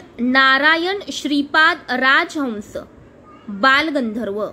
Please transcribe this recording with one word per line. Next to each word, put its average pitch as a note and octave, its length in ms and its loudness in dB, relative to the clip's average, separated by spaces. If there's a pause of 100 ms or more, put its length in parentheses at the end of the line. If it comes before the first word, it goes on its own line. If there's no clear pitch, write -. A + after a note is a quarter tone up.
(200)
नारायण C#4 800 2 (120)
श्रीपाद D#4 640 0 (120)
राजहंस C4 880 -2 (720)
बालगंधर्व. A#3 1040 0